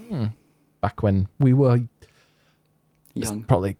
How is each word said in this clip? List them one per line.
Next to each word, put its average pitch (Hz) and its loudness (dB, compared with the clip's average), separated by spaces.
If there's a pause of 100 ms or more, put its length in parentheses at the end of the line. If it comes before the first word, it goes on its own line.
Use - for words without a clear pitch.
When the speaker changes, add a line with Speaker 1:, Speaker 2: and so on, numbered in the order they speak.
Speaker 1:
Hmm. 151 -6 (560)
Back - -6
when 98 0 (100)
we 131 4
were 127 4 (1300)
Speaker 2:
Young. 110 -8
Speaker 1:
probably 98 0